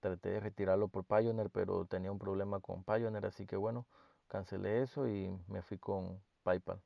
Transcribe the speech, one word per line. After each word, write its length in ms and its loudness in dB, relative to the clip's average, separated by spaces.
traté 300 -2
de 100 0
retirarlo 480 2
por 160 -4
Payoneer, 460 4
pero 340 0
tenía 260 -2
un 80 -4
problema 400 -2
con 240 -8
Payoneer, 440 0
así 200 -6
que 100 -4
bueno, 300 -2
cancelé 560 0
eso 240 -2
y 240 0
me 160 -6
fui 160 -8
con 420 -4
PayPal. 440 2